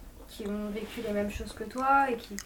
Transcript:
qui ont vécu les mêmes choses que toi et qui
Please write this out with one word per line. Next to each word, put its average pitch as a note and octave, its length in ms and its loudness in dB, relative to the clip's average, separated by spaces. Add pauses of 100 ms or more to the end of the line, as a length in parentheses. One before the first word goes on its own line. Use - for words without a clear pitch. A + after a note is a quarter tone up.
(280)
qui - 200 -10
ont G#3 240 -2
vécu G#3+ 360 -6
les G#3 60 2
mêmes G3+ 180 2
choses G#3 220 -6
que - 100 -6
toi C4 480 6
et A3+ 60 0
qui G#3 180 -8 (100)